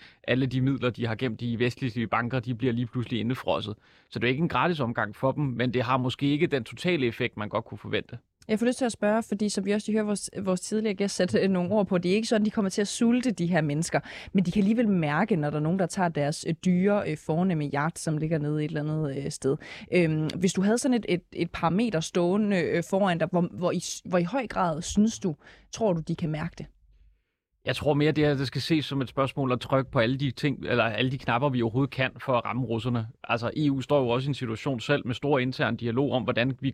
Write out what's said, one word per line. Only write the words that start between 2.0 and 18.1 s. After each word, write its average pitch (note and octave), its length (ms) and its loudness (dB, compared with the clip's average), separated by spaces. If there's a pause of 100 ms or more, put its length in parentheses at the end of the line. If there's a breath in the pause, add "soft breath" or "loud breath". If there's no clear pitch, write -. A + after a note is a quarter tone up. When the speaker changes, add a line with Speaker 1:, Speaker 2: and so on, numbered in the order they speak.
Speaker 1:
banker, A#2+ 320 0
de A#2+ 160 -4
bliver A#2 180 0
lige A#2+ 140 -2
pludselig A#2 320 -4
indefrosset. A2 560 -2 (340 soft breath)
Så G2 100 -8
det A2+ 80 2
er B2+ 40 4
ikke C3+ 100 -2
en E3 80 2
gratis D3+ 300 2
omgang A2+ 360 -2
for C3 160 0
dem, D3 120 -2
men B2 300 0
det B2 100 2
har B2+ 140 0
måske B2+ 300 -2
ikke D3 200 2
den C3+ 160 -2
totale D3 440 0
effekt, A#2 300 -4
man G#2 120 -6
godt A2 160 -4
kunne G#2+ 120 -12
forvente. G#2 400 -6 (300)
Speaker 2:
Jeg G#3+ 120 0
får A#3 60 0
lyst B3 120 0
til C4 80 0
at A3+ 60 0
spørge, G#3+ 320 0
fordi G#3 260 -2
som G3 160 -2
vi G3+ 60 0
også G#3 200 -2
hører G#3+ 120 2
vores, G#3 260 -4 (120)
vores F#3+ 200 0
tidligere G#3+ 340 -2
gæst G3+ 200 -2
sætte, F#3 240 2
øh, G3 100 4
nogle F3+ 220 0
ord G#3 160 4
på, F#3 100 2
det F3 140 0
er G3 40 4
ikke A3+ 120 0
sådan, G#3+ 180 2
de G#3+ 60 0
kommer G3 180 0
til G#3+ 120 0
at G3+ 60 0
sulte A#3+ 440 2
de F3 140 -2
her E3+ 160 4
mennesker, D3+ 380 0 (340 loud breath)
men F#3+ 120 4
de F3 60 0
kan G#3+ 100 2
alligevel A3 260 4
mærke, F3 480 2
når D3 140 2
der D3 80 -2
er D3+ 40 0
nogen, E3+ 180 2
der F3+ 60 2
tager F3 240 0
deres, D3+ 380 -2
øh, E3 60 0 (120)
dyre, F#3 460 2
øh, D#3 60 -4
fornemme D#3+ 560 0
yacht, D3 260 -2
som D#3 180 -2